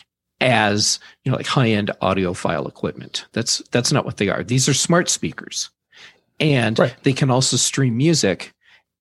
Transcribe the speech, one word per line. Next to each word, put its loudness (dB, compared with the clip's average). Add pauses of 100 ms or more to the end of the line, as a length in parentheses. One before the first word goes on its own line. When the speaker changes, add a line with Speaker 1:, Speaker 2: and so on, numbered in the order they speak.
(400)
Speaker 1:
as, 2 (260)
you -2
know, 0
like, -8
high-end 0 (100)
audiophile -2
equipment. -10
That's, -2 (120)
that's 0
not 2
what -10
they 0
are. -2
These 0
are 2
smart 2
speakers, -6 (680)
and 2
Speaker 2:
Right. 2 (100)
Speaker 1:
they 4
can 0
also 2
stream 0
music, 0 (480)